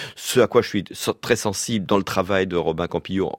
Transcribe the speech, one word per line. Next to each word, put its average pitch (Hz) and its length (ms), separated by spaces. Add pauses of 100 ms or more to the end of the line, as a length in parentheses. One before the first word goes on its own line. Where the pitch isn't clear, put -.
(160)
ce - 240
à 107 80
quoi 120 120
je - 80
suis 95 220
so-, - 240
très - 220
sensible 104 500
dans 104 100
le 98 60
travail 95 440
de 87 100
Robin 82 320
Campillo 92 500